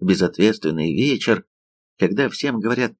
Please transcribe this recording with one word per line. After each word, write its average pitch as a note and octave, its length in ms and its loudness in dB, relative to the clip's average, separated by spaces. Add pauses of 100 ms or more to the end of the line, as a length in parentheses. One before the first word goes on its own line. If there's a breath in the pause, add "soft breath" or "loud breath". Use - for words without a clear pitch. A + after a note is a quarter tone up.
безответственный F2 920 0
вечер, A2+ 520 0 (520)
когда G2+ 300 0
всем B2+ 320 -4
говорят A#2 400 0